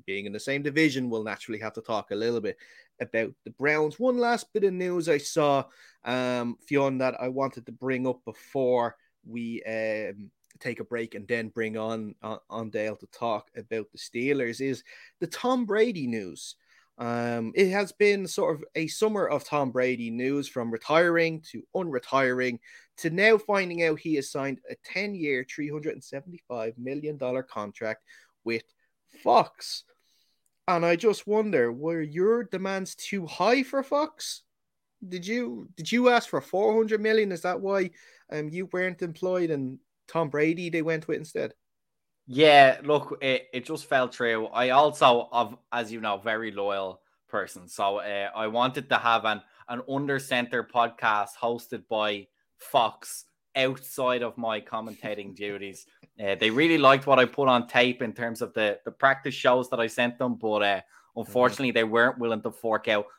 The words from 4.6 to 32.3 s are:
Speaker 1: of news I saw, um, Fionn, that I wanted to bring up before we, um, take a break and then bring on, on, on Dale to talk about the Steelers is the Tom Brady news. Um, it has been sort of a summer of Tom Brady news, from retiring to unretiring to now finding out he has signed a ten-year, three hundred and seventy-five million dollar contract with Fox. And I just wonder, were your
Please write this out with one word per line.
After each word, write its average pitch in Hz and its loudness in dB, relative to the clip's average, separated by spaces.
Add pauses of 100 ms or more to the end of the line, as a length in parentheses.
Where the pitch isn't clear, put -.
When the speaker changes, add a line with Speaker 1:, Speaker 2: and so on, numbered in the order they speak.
Speaker 1:
of 196 2
news 180 -2
I 151 4
saw, 143 2 (400)
um, 123 -2 (100)
Fionn, 139 2
that 127 0
I 127 -4
wanted 131 -4
to 120 -16
bring 127 -2
up 127 -4
before 123 0 (300)
we, 117 -8
um, 107 -4 (300)
take 120 -8
a 110 -10
break 117 -6
and 104 -12
then 113 -2
bring 110 -4
on, 110 -6
on, 107 -10 (100)
on 110 -8
Dale 107 -4
to - -20
talk 113 -6
about 110 -6
the - -20
Steelers 123 -4
is 135 -4 (360)
the 175 -4
Tom 247 -2
Brady 208 0
news. 101 -8 (400)
Um, 120 -4
it 185 4
has 196 -2
been 202 2
sort 160 0
of 147 -10 (120)
a 160 -2
summer 208 0
of 143 0
Tom 139 -2
Brady 123 0
news, 135 -2
from 117 -6
retiring 165 2
to - -12 (120)
unretiring 127 0 (380)
to 165 -2
now 208 6
finding 190 -2
out 160 2
he 160 -4
has 135 -2
signed 135 -6 (100)
a 117 -12
ten-year, 165 -4
three 147 -8
hundred 151 -6
and 131 -16
seventy-five 139 -10
million 143 -8
dollar 127 -4
contract 107 -8 (400)
with 113 -2 (600)
Fox. - 2 (840)
And 170 2
I 170 4
just 202 2
wonder, 202 2
were 160 -4
your 180 2